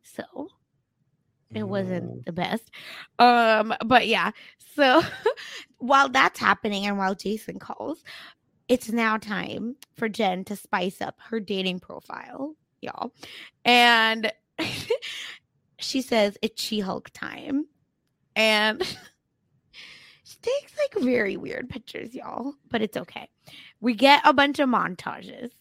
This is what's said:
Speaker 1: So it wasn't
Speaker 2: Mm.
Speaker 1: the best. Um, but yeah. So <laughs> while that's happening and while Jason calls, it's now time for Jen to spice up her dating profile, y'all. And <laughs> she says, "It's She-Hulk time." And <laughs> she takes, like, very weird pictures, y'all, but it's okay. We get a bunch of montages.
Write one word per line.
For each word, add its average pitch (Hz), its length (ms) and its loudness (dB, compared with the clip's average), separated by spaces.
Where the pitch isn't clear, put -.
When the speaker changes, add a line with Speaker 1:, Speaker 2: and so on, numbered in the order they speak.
Speaker 1:
So - 460 -14
it 214 100 -6
wasn't 185 400 -4
Speaker 2:
Mm. 123 220 -12
Speaker 1:
the 175 60 -8
best. 180 380 -4
Um, 226 560 6
but 226 220 4
yeah. 202 240 0
So 277 260 6
<laughs> - 380 -18
while 269 300 4
that's 262 300 2
happening 202 480 0
and 202 120 -2
while 190 160 0
Jason 196 440 -8
calls, 247 460 -10
it's 247 240 2
now 226 240 0
time 214 580 -6
for 226 120 -4
Jen 190 360 -2
to 208 100 -8
spice 190 480 -6
up - 140 -8
her 226 120 -4
dating 185 400 -4
profile, - 760 -14
y'all. - 320 -10
And 226 680 4
<laughs> - 1200 -8
she - 240 -4
says, 208 380 0
"It's - 220 -6
She-Hulk 196 500 -4
time." - 540 -6
And 214 460 4
<laughs> - 880 -14
she - 180 -20
takes, 554 380 -4
like, 539 260 -2
very 233 320 2
weird - 320 -10
pictures, - 460 -12
y'all, 262 400 -10
but 226 120 0
it's 208 140 -4
okay. - 320 -10
We 233 140 0
get 269 300 6
a 302 80 8
bunch 285 280 2
of 277 80 2
montages. 185 840 -4